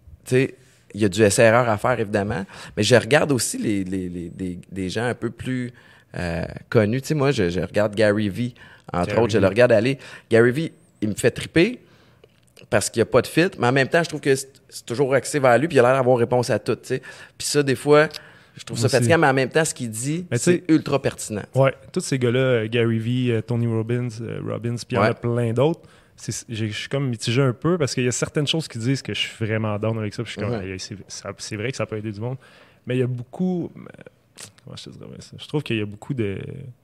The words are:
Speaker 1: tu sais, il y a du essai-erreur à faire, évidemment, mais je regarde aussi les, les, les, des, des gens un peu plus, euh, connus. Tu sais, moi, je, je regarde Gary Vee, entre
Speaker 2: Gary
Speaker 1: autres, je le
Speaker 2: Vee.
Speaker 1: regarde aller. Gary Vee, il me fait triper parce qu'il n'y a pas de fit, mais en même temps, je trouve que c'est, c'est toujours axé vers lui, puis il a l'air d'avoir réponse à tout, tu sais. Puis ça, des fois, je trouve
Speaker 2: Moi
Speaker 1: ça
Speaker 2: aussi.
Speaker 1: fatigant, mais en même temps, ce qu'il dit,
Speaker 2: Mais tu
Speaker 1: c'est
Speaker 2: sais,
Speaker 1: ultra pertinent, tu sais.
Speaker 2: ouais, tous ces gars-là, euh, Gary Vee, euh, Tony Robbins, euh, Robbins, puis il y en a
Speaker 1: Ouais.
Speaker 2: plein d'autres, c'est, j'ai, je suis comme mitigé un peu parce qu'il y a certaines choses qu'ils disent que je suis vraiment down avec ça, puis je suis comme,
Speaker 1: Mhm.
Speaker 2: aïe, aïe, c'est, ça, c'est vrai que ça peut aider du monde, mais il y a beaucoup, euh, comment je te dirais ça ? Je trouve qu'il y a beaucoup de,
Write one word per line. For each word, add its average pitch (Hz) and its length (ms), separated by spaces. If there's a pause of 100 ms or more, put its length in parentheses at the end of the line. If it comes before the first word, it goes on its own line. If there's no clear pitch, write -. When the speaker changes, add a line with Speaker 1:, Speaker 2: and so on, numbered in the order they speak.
(240)
Speaker 1:
tu - 100
sais, 131 200 (400)
il 101 60
y 107 40
a 104 40
du 98 140
essai-erreur 117 460
à 107 100
faire, 123 200
évidemment, 104 460 (320)
mais 104 60
je 107 140
regarde 143 360
aussi 123 260
les, 107 260
les, 92 240
les, 87 220
des, 90 280 (120)
des 92 180
gens 92 160
un 98 100
peu 117 160
plus, 123 420 (440)
euh, 85 280 (260)
connus. 117 320
Tu - 60
sais, 156 60
moi, 143 160
je, 107 200
je 90 100
regarde 104 340
Gary 104 340
Vee, 120 260 (380)
entre 87 180
Speaker 2:
Gary 107 120
Speaker 1:
autres, 110 100
je 113 60
le 95 60
Speaker 2:
Vee. 95 60
Speaker 1:
regarde 120 220
aller. 123 260 (320)
Gary 117 220
Vee, 156 200 (280)
il 107 80
me 101 60
fait - 180
triper 208 480 (880)
parce 104 180
qu'il - 120
n'y - 20
a - 40
pas 123 160
de - 40
fit, 165 220 (100)
mais 117 80
en 123 60
même 135 160
temps, 170 140
je 165 60
trouve 151 120
que 139 140
c'est, 135 140 (200)
c'est - 180
toujours 127 280
axé 131 240
vers 127 200
lui, 135 100
puis - 80
il 131 40
a - 20
l'air 123 120
d'avoir 131 240
réponse 120 320
à 107 80
tout, 113 180
tu - 120
sais. 131 140 (340)
Puis - 100
ça, 147 160
des 135 120
fois, 147 340 (480)
je - 80
trouve 127 140
Speaker 2:
Moi 117 100
Speaker 1:
ça 127 80
Speaker 2:
aussi. 120 100
Speaker 1:
fatigant, 165 120
mais 165 80
en 135 80
même 131 160
temps, 160 140
ce - 100
qu'il 120 160
dit, 143 400
Speaker 2:
Mais 117 80
tu - 60
Speaker 1:
c'est 175 140
Speaker 2:
sais, 175 100
Speaker 1:
ultra 139 340
pertinent, - 400
tu - 120
sais. 127 60
Speaker 2:
ouais, 135 140 (180)
tous 185 80
ces 139 180
gars-là, 123 200
euh, 123 300
Gary 113 300
Vee, 123 340
euh, 113 100
Tony 117 240
Robbins, 117 420 (120)
euh, 104 280
Robbins, 110 280
puis - 140
il 123 40
y 120 40
en - 40
a 107 60
Speaker 1:
Ouais. 117 60
Speaker 2:
plein 120 380
d'autres, 139 280 (360)
c'est, - 320
j'ai, 110 200
je 107 100
suis - 100
comme 139 200
mitigé 120 340
un 131 100
peu 160 240
parce 147 180
qu'il 127 100
y 123 40
a 120 40
certaines 151 340
choses 160 220
qu'ils 117 120
disent 135 220
que - 100
je 101 80
suis - 240
vraiment 107 340
down 110 200
avec 104 160
ça, 123 80
puis 110 100
je - 60
suis - 20
comme, 107 160
Speaker 1:
Mhm. 98 80
Speaker 2:
aïe, 95 80
aïe, 95 80
c'est, - 160 (120)
ça, - 300
c'est - 180
vrai 107 140
que - 60
ça 110 100
peut 110 120
aider 107 140
du 101 80
monde, 123 160 (500)
mais 123 100
il 127 40
y - 20
a 123 60
beaucoup, 165 680
euh, - 40 (840)
comment - 120
je - 80
te - 60
dirais 58 180 (100)
ça ? - 200
Je - 80
trouve 151 160
qu'il 120 140
y 107 60
a 104 40
beaucoup 104 280
de, 101 240 (460)